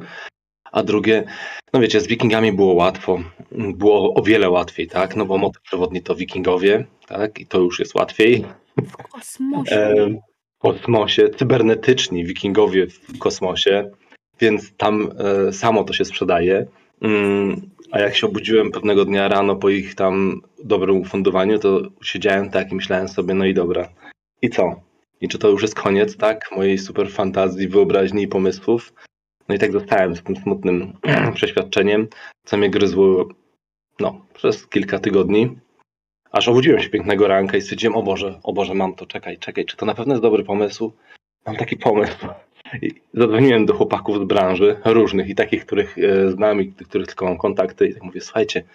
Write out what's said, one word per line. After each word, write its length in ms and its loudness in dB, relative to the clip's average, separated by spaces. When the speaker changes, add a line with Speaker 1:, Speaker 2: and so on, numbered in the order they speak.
Speaker 1:
A 120 0
drugie, 400 0
no 60 4
wiecie, 220 4
z 60 -6
Wikingami 440 2
było 220 4
łatwo, 460 0
było 640 2
o 80 2
wiele 280 4
łatwiej, 380 -2
tak? 280 -4
No 100 -2
bo 120 -2
motyw 240 -2
przewodni 400 -4
to 140 -4
Wikingowie, 720 0
tak? 320 -6
I 60 -18
to 140 -2
już 200 0
jest 160 -6
łatwiej. 500 2
Speaker 2:
W 200 -8
kosmosie. 760 -8
Speaker 1:
Em, 420 2
w 20 -20
kosmosie, 720 2
cybernetyczni 960 0
Wikingowie 640 2
w 320 -20
kosmosie, 720 -2
więc 380 0
tam, 400 0
e, 360 0
samo 300 2
to 100 -6
się 120 -2
sprzedaje. 640 0
Mm, 680 0
a 80 -2
jak 160 0
się 120 0
obudziłem 440 2
pewnego 340 2
dnia 220 0
rano 280 2
po 140 2
ich 260 -2
tam 460 0
dobrym 340 2
ufundowaniu, 600 0
to 220 2
siedziałem 480 -2
tak 220 -4
i 40 -6
myślałem 320 -4
sobie, 260 -4
no 120 0
i 80 2
dobra, 400 -2
i 80 0
co? 320 -2
I 60 -6
czy 120 -8
to 100 4
już 120 4
jest 140 -2
koniec, 420 0
tak? 380 -2
Mojej 220 0
super 340 -4
fantazji, 560 -2
wyobraźni 560 2
i 40 -4
pomysłów? 680 -2
No 60 0
i 40 -2
tak 120 2
zostałem 440 0
z 80 -16
tym 120 -6
smutnym 640 -4
<clears throat> 260 0
przeświadczeniem, 720 0
co 120 -2
mnie 120 2
gryzło, 580 2
no, 340 -6
przez 340 -4
kilka 320 -2
tygodni. 600 0
Aż 160 0
obudziłem 340 4
się 80 -6
pięknego 380 0
ranka 300 2
i 40 0
stwierdziłem, 340 -4
o 80 -2
Boże, 400 -6
o 100 -6
Boże, 200 -4
mam 220 -2
to, 100 -18
czekaj, 320 -14
czekaj, 280 -8
czy 120 -14
to 80 -6
na 100 -2
pewno 180 -2
jest 100 0
dobry 200 4
pomysł? 500 -4
Mam 100 -8
taki 220 -6
pomysł. 500 0
I 100 -6
zadzwoniłem 520 4
do 80 2
chłopaków 460 -2
z 40 -2
branży, 600 2
różnych 440 2
i 60 -6
takich, 300 -2
których, 320 -4
e, 340 2
znam 300 0
i 120 -4
których 340 -8
tylko 180 -8
mam 120 -2
kontakty 500 -2
i 60 -2
tak 100 -16
mówię, 180 -14
słuchajcie, 420 -4